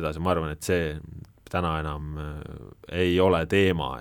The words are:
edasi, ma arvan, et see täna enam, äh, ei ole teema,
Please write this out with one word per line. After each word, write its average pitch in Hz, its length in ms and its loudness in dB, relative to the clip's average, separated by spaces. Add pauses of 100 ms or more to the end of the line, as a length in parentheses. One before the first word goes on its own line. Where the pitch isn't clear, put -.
edasi, 78 180 -2
ma 90 140 2
arvan, 80 180 0
et - 140 -10
see 85 260 0 (560)
täna 85 320 0
enam, 76 400 -6
äh, 76 200 -8 (600)
ei 90 140 4 (100)
ole 90 140 6 (100)
teema, 87 520 2